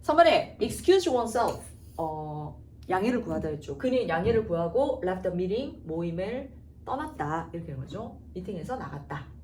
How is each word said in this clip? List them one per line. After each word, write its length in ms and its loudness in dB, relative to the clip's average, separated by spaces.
삼 140 4
번에 440 6
excuse 520 6
oneself, 500 2
어, 640 -6
양해를 320 2
구하다 280 -2
했죠. 280 -8
그는 300 2
양해를 400 2
구하고 560 2
left 180 -2
the 100 0
meeting, 540 -2
모임을 640 -4
떠났다 680 -4
이렇게 140 -8
되는 140 -8
거죠. 380 -10
미팅에서 420 -6
나갔다. 680 -10